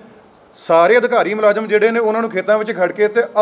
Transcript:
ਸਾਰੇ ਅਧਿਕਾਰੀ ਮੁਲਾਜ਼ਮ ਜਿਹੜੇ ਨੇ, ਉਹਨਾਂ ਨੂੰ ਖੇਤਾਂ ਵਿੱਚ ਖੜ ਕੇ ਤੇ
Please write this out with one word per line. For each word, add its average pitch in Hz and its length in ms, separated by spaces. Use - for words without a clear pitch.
ਸਾਰੇ 175 400
ਅਧਿਕਾਰੀ 214 360
ਮੁਲਾਜ਼ਮ 214 340
ਜਿਹੜੇ 208 220
ਨੇ, 233 100
ਉਹਨਾਂ 220 200
ਨੂੰ 226 100
ਖੇਤਾਂ 196 280
ਵਿੱਚ 220 180
ਖੜ 175 160
ਕੇ 208 160
ਤੇ 226 140